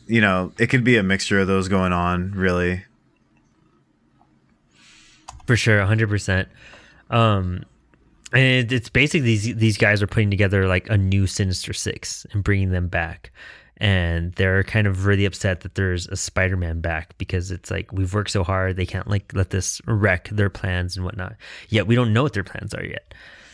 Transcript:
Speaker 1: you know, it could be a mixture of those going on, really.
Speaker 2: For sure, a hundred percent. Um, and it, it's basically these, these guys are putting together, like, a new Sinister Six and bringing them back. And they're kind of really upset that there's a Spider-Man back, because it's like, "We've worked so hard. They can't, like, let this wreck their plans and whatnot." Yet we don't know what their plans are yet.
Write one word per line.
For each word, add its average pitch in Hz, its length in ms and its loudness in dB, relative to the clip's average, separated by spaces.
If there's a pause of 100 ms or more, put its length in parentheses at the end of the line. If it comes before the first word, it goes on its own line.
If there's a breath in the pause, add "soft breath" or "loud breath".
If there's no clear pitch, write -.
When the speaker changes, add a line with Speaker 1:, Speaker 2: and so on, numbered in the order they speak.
Speaker 1:
you 113 140 2
know, 92 360 2
it 117 120 0
could 123 160 2
be 120 140 4
a 104 40 2
mixture 98 380 2
of 92 80 2
those 95 180 2
going 92 260 2
on, 90 400 0
really. 90 520 0 (2500 soft breath)
Speaker 2:
For 120 100 4
sure, 110 220 4
a 98 80 2
hundred 110 220 2
percent. 98 400 0 (640 loud breath)
Um, 101 520 2 (680)
and 127 100 4
it, 127 300 4
it's 127 160 -2
basically 147 320 2
these, 113 360 0
these 110 220 2
guys 104 240 4
are 101 60 0
putting 104 220 2
together, 98 360 2
like, 92 240 0
a 110 60 2
new 98 300 2
Sinister - 460 -2
Six - 600 -8
and 101 100 -2
bringing 98 280 0
them 90 180 0
back. 85 420 -6 (480 loud breath)
And 87 560 0
they're 95 300 2
kind 107 220 0
of 95 200 -2
really 101 200 4
upset 92 340 -2
that - 140 -14
there's 92 340 -2
a 95 80 -8
Spider-Man 92 640 -2
back, 80 380 -6
because 90 320 -6
it's 90 200 -10
like, 90 220 -8
"We've 95 200 -4
worked 104 180 -2
so 98 120 -2
hard. 95 340 -2
They 92 100 -2
can't, 92 200 -6
like, - 280 -4
let 98 160 -2
this - 360 -4
wreck 101 460 0
their 104 160 0
plans 92 480 -6
and 92 80 -6
whatnot." 92 300 -10 (340 loud breath)
Yet 107 180 2
we 113 80 4
don't 120 200 2
know 120 80 4
what 151 100 -2
their 101 100 -4
plans - 320 -12
are - 100 -8
yet. - 280 -12 (420 loud breath)